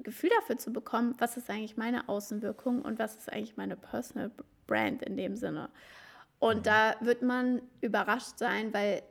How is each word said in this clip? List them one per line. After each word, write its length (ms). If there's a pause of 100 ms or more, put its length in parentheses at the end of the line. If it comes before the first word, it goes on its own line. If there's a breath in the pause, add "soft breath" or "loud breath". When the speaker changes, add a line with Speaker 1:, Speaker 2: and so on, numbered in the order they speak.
Speaker 1:
Gefühl 360
dafür 180
zu 160
bekommen, 460
was 180
ist 140
eigentlich 260
meine 320
Außenwirkung 720
und 160
was 180
ist 160
eigentlich 240
meine 200
Personal 540
B-, 140 (220)
Brand 360
in 140
dem 200
Sinne. 320 (720 loud breath)
Und 200
Speaker 2:
Mhm. 40
Speaker 1:
da 380
wird 220
man 380 (220)
überrascht 560
sein, 340
weil, 380